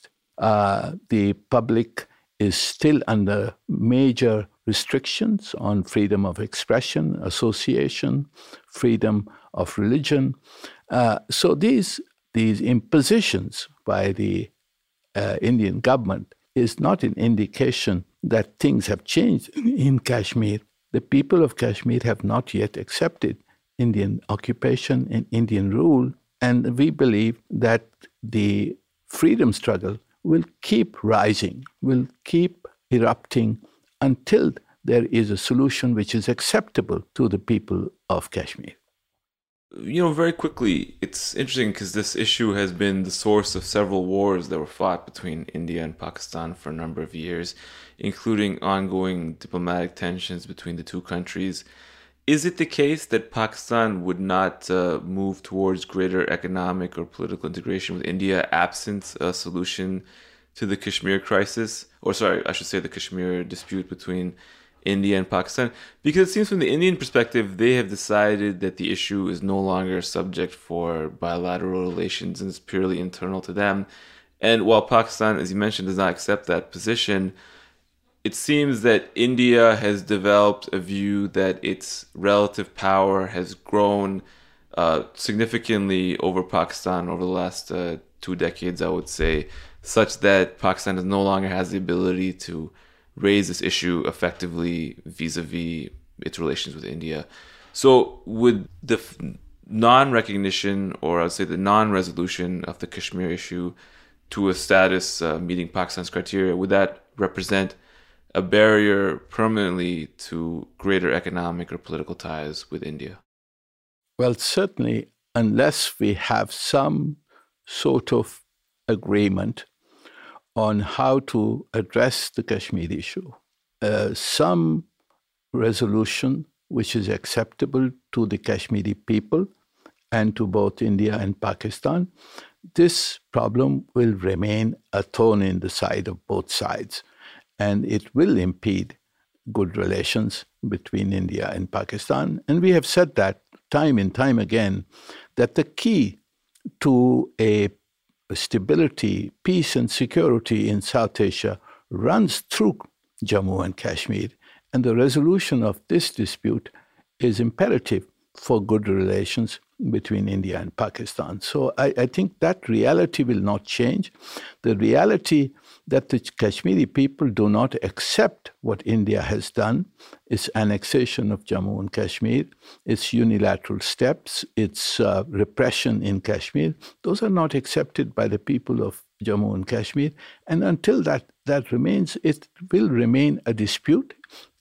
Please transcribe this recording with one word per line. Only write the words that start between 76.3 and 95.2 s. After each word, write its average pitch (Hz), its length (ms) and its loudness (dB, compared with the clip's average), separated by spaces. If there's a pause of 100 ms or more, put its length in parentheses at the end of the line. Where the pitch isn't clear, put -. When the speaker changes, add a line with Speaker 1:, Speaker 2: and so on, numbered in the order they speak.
Speaker 2:
that 85 240 -2
position, 98 640 -2 (920)
it 107 100 -4
seems 143 480 0
that 110 320 4
India 120 640 6
has 104 260 0
developed 101 720 4
a 98 60 -2
view 101 480 -4 (120)
that 95 240 0 (100)
its - 420 -12
relative 101 580 2
power 95 540 2
has 92 260 -6
grown, 101 720 0 (520)
uh, 82 280 2 (100)
significantly 104 1040 -2
over 92 240 0
Pakistan 90 640 -2
over 87 160 -4
the 92 180 -2
last, - 300 -8
uh, 87 260 -6 (220)
two 92 160 -6
decades, 87 460 -4
I 85 140 -2
would - 140 -6
say, 76 380 -2 (360)
such - 360 0
that 98 380 4
Pakistan 92 400 -2
is 90 60 -4
no 98 180 0
longer 95 280 2
has 92 200 -4
the 95 80 -4
ability 90 560 -2 (140)
to 80 240 -10 (460)
raise 101 320 4
this 90 120 -6
issue 90 360 -2 (100)
effectively 85 880 -4 (100)
vis-a-vis 82 840 -8 (380)